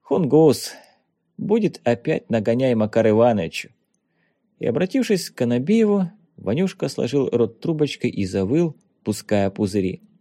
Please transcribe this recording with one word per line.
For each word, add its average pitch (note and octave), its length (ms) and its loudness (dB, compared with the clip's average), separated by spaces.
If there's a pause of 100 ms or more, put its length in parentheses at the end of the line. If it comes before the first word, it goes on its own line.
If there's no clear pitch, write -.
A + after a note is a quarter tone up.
"Хунгус. D3+ 720 2 (640)
Будет G#3+ 480 -2
опять A#2+ 460 -2
нагоняй A#2 440 0
Макар A2 340 2
Ивановичу". G#2+ 640 0 (880)
И, - 80 -6
обратившись F#3 640 -2
к - 40 -20
Конобееву, F#3 760 0 (260)
Ванюшка C#3 520 -4
сложил C3+ 420 -2
рот A2+ 300 0
трубочкой D3 500 -2
и - 140 -4
завыл, A2 520 0 (280)
пуская G#2 460 -2
пузыри. G2 520 -4 (180)